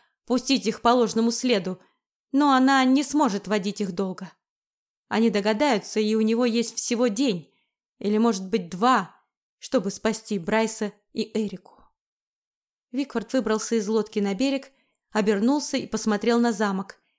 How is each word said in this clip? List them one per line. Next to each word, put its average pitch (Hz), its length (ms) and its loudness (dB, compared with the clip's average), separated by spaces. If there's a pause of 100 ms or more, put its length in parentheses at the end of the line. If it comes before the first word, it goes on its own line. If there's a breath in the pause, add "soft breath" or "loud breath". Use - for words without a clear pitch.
(280 soft breath)
пустить 254 400 0
их 214 140 -4
по 233 80 2
ложному 233 420 2
следу, 202 500 -2 (520 soft breath)
но 285 180 4
она 262 340 4
не 262 200 4
сможет 240 420 0
водить 202 340 -2
их 190 120 -4
долго. 185 400 -6 (760)
Они 220 240 2
догадаются, 214 720 0
и 214 160 2
у 220 40 2
него 226 240 2
есть 233 320 0
всего 240 300 0
день, 208 420 -2 (500)
или, 208 200 0
может 208 300 0
быть, 180 200 -4
два, 196 460 0 (440)
чтобы 196 340 -2
спасти 214 480 -4
Брайса 214 520 -2 (200)
и 214 260 -6
Эрику. - 420 -8 (1120)
Викфорд 247 420 -6
выбрался 220 440 0
из 196 100 0
лодки 214 320 -2
на 202 160 0
берег, 269 380 -2 (400)
обернулся 220 640 0
и 233 100 -4
посмотрел 220 540 0
на 233 120 2
замок – 196 440 -4 (220)